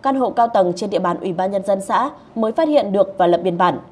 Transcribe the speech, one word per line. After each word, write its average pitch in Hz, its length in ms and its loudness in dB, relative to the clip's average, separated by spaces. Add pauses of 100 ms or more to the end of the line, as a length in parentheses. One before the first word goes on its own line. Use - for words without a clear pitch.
căn 269 140 0
hộ 247 140 0
cao 233 180 2
tầng 190 280 2
trên 196 140 -6
địa 180 80 -2
bàn 175 220 -2
Ủy 185 120 -6
ban 185 180 -2
Nhân 196 140 -4
dân 196 160 -2
xã 226 300 -2 (240)
mới 226 180 -2
phát 320 160 0
hiện 226 240 2
được 196 260 2
và 180 80 4
lập 170 160 4
biên 175 160 -2
bản. 175 200 2 (140)